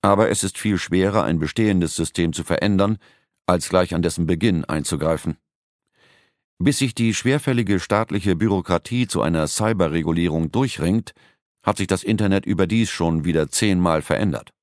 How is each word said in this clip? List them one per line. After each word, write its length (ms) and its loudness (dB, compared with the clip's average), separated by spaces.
Aber 280 4
es 140 -2
ist 140 -4
viel 200 0
schwerer, 460 0
ein 160 0
bestehendes 560 0
System 380 -2
zu 100 -6
verändern, 540 0
als 240 0
gleich 260 2
an 60 0
dessen 240 -2
Beginn 400 0
einzugreifen. 720 -4
Bis 220 0
sich 140 -2
die 200 0
schwerfällige 680 0
staatliche 560 0
Bürokratie 720 0
zu 140 -2
einer 260 0
Cyberregulierung 1040 0
durchringt, 600 -2
hat 140 0
sich 100 -2
das 160 -2
Internet 420 0
überdies 440 0
schon 340 0
wieder 260 0
zehnmal 520 2
verändert. 500 -2